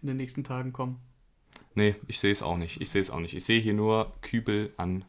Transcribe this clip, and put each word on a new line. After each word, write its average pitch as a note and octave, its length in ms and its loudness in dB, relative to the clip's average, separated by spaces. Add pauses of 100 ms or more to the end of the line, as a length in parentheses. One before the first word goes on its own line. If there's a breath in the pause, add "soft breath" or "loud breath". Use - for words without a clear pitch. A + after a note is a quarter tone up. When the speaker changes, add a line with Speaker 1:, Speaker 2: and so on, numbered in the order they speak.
Speaker 1:
in D3 40 -4
den C3+ 100 -2
nächsten C3 260 -4
Tagen B2+ 280 -4
kommen. B2+ 280 -4 (720 loud breath)
Speaker 2:
Nee, G#2 220 6 (100)
ich - 140 -6
seh's G2+ 240 4
auch F2 140 0
nicht. E2+ 220 -4
Ich - 120 -6
seh's F#2+ 180 2
auch - 100 -4
nicht. E2+ 140 -6
Ich F2 100 -8
sehe A2+ 160 4
hier A2 140 2
nur A2 380 2 (100)
Kübel G#2+ 560 0
an F#2 320 -2